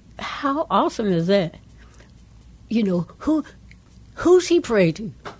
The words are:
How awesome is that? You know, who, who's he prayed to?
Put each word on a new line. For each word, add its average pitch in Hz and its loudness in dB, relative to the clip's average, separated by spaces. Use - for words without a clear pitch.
How - -4
awesome 226 -2
is 170 0
that? 190 0
You 220 0
know, 175 -2
who, 302 -2
who's 349 4
he 339 2
prayed 190 2
to? 208 -12